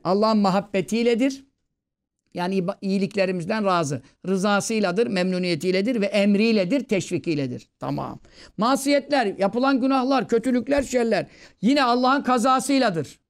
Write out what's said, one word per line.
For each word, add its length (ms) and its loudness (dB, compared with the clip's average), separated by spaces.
Allah'ın 340 2
muhabbetiyledir. 1040 0
Yani 200 -4
iba-, 260 -2
iyiliklerimizden 840 -2
razı. 380 0
Rızasıyladır, 800 0
memnuniyetiyledir 920 0
ve 60 0
emriyledir, 760 2
teşvikiyledir. 840 -4
Tamam. 400 -8
Masiyetler, 680 0
yapılan 420 0
günahlar, 480 0
kötülükler, 540 0
şerler 440 -2
yine 220 4
Allah'ın 400 2
kazasıyladır. 1080 0